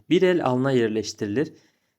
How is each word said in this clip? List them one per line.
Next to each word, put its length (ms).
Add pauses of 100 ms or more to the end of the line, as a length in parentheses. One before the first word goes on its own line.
(100)
Bir 120
el 240
alına 260
yerleştirilir. 840 (440)